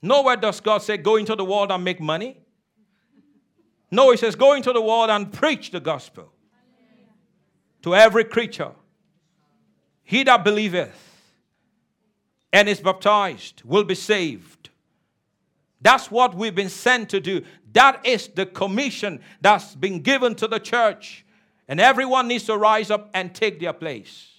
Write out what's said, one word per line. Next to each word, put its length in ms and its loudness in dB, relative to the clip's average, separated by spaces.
Nowhere 340 2
does 240 -4
God 220 0
say, 160 -6
"Go 200 2
into 180 -2
the 100 -6
world 260 -2
and 120 -4
make 160 -6
money." 400 -8
No, 180 6
he 80 6
says, 160 -2
"Go 200 6
into 200 -2
the 80 0
world 300 0
and 200 -2
preach 380 -4
the 100 -10
gospel 540 -10
to 100 -2
every 300 6
creature. 480 -6
He 220 -2
that 200 4
believeth 540 -2
and 160 4
is 120 -4
baptized 840 -2
will 200 0
be 100 -4
saved." 800 -6
That's 300 4
what 240 2
we've 220 -6
been 140 -4
sent 400 -2
to 100 -4
do. 240 -6
That 300 4
is 260 -2
the 180 -6
commission 720 -6
that's 340 2
been 240 -6
given 380 0
to 100 -6
the 120 -4
church. 640 -4
And 120 -8
everyone 480 2
needs 180 -4
to 120 -2
rise 320 2
up 240 -4
and 220 -8
take 240 -4
their 140 -8
place. 640 -14